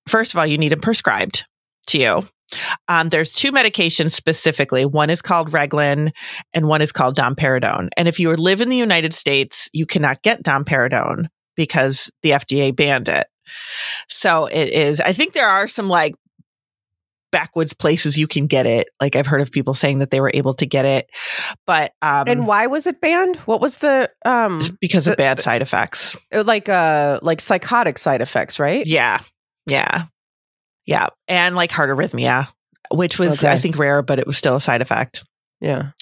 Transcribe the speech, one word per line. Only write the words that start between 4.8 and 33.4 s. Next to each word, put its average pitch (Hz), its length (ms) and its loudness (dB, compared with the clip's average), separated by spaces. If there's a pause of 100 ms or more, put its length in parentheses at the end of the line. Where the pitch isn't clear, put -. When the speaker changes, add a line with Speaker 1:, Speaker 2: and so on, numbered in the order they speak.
Speaker 1:
One 147 260 2
is 170 100 -2
called 165 300 0
Reglan 147 600 0 (420)
and 160 140 2
one 151 140 4
is 147 100 0
called 131 240 0
domperidone. 127 840 0
And 170 100 2
if 165 120 -2
you 165 160 2
live 185 260 2
in 240 80 0
the 254 80 0
United 170 360 0
States, - 600 -2
you 156 120 -2
cannot 147 380 -2
get 226 200 0
domperidone 139 840 0 (280)
because 135 540 0 (140)
the 151 100 4
F 139 140 0
D 139 140 0
A 135 100 2
banned 131 360 0
it. 76 200 0 (800)
So 165 380 0
it 151 220 -2
is, 147 300 0
I 214 140 2
think 302 200 0
there 262 140 2
are 196 200 2
some, 202 220 -6
like, 165 260 2 (1160)
backwoods 156 420 -2
places 151 440 0
you 151 100 2
can 147 200 0
get 131 180 2
it. 117 240 2 (100)
Like, 139 160 0
I've 131 120 2
heard 139 140 2
of 135 100 -4
people 135 240 -2
saying 139 240 0
that 135 120 0
they 135 100 2
were 135 120 2
able 135 220 2
to 156 100 -2
get 135 200 0
it, 135 240 0 (580)
but, 156 340 0
um, 143 260 2
Speaker 2:
And 240 200 0
why 214 200 2
was 285 200 -2
it 320 140 -6
banned? 349 340 2 (100)
What 220 160 0
was - 180 -2
the, 269 300 2 (160)
um, 226 360 0 (200)
Speaker 1:
because 170 260 0
of 165 60 2
Speaker 2:
the, - 40 -4
Speaker 1:
bad 135 200 2
Speaker 2:
the - 60 -6
Speaker 1:
side 117 180 0
effects. - 540 -2 (160)
Speaker 2:
It - 60 -2
was 214 100 0
like, 214 220 0
uh, 156 520 2
like, 165 200 0
psychotic 214 580 0
side 139 220 0
effects, - 380 -4
right? 151 280 0
Speaker 1:
Yeah. 123 320 2 (480)
Yeah. - 360 -2 (840)
Yeah. - 220 0 (200)
And, 180 280 2
like, 175 160 0
heart 147 200 0
arrhythmia, 131 560 0 (440)
which 175 280 0
was, 160 240 2